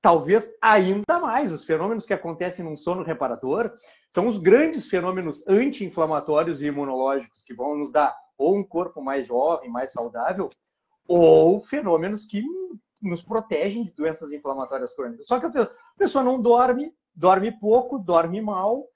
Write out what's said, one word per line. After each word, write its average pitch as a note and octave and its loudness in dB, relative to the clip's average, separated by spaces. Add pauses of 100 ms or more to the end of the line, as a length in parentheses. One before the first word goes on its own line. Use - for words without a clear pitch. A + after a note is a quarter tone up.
talvez E3+ 2 (100)
ainda G#3 2
mais. B3 -2
Os D3 -10
fenômenos F#3+ -2
que G3+ -2
acontecem F3 -8
num D#3 -10
sono F3+ -4
reparador D3+ -4 (360)
são F#3+ 0
os G#3+ -2
grandes B3+ 4
fenômenos F3+ -6
anti-inflamatórios E3 0
e D3 -2
imunológicos C3+ -4
que - -20
vão C3+ -6
nos D3 -6
dar C#3 2 (240)
ou E3 2
um G3+ -2
corpo F3 -8
mais C3+ -4
jovem, C3 -2
mais B2 -6
saudável, B2 -6 (600)
ou E3 6
fenômenos G#3 -2
que G#3 -6 (600)
nos F3 -6
protegem G#3 -4
de F3 -10
doenças D#3 -6
inflamatórias C3+ -8
crônicas. A#2+ -10
Só B3 -2
que E4 -6
a - -4
pe-, C#4+ -4
a G#3 0 (280)
pessoa D#4+ 0
não B3+ 0
dorme, B3 2 (200)
dorme F#3+ 2
pouco, A#3+ 0
dorme F3 0
mal G#3+ -4